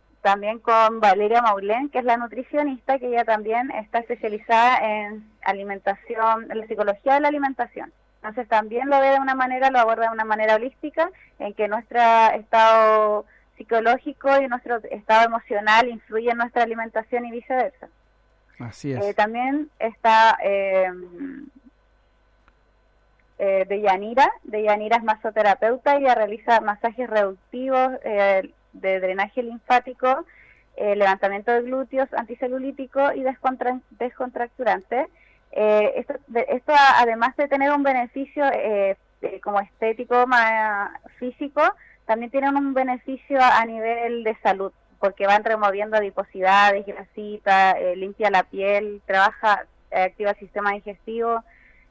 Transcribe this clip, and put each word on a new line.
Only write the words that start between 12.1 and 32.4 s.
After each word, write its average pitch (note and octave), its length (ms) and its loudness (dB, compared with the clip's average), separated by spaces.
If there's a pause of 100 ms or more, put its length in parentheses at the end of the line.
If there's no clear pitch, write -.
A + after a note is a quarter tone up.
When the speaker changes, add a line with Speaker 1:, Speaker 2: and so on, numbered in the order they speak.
Speaker 1:
estado A3 920 4 (320)
psicológico A#3 720 -2 (120)
y C4+ 60 -2
nuestro A#3+ 300 -6 (140)
estado A3 340 4
emocional A3+ 600 2
influye A#3 420 -6
en A#3 80 -2
nuestra A#3+ 260 -2
alimentación A3+ 600 -6
y A#3 60 -14
viceversa. A#3 560 -4 (720)
Speaker 2:
Así B2 320 -10
es. C3 120 -4
Speaker 1:
Eh, G3+ 120 -4
también B3 640 -2
está, A3+ 640 2
eh, F#3+ 480 0 (2500)
eh, G3 280 0
Deyanira. G#3 600 2 (140)
Deyanira G#3+ 540 0
es A3 60 -2
masoterapeuta, A3 920 0
ella C4+ 180 4
realiza A3 480 2
masajes A3 480 -4
reductivos, B3+ 840 -2 (100)
eh, G3 480 0 (220)
de F#3+ 280 -2
drenaje G3 420 -4
linfático, B3+ 800 -2 (540)
eh, G3+ 180 0
levantamiento G3 560 0
de A#3+ 100 2
glúteos, C4 520 -4
anticelulítico C4 1000 -4